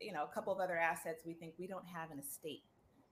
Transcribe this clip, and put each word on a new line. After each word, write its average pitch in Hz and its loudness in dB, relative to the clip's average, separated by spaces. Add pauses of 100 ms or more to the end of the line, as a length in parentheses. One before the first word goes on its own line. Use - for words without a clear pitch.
you 208 -6
know, 151 2
a - -6
couple 202 2
of 190 2
other 180 4
assets, 165 4
we 165 -6
think 165 -10
we 180 -4
don't 185 -4
have 165 -4
an 143 -8
estate, - -6 (480)